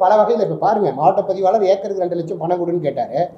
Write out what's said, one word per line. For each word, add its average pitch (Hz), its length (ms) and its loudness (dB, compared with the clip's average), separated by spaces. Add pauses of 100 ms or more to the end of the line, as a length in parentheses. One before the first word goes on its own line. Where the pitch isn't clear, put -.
பல 185 140 4
வகையில, 180 300 2
இப்ப 160 200 -6
பாருங்க, 208 260 0
மாவட்ட 175 300 2
பதிவாளர் 196 500 0
ஏக்கருக்கு 196 320 -2
ரெண்டு 175 140 -4
லட்சம் 156 240 -6
பணம் 175 180 -2
கொடுன்னு 170 260 -2
கேட்டாரு. 123 340 -4 (180)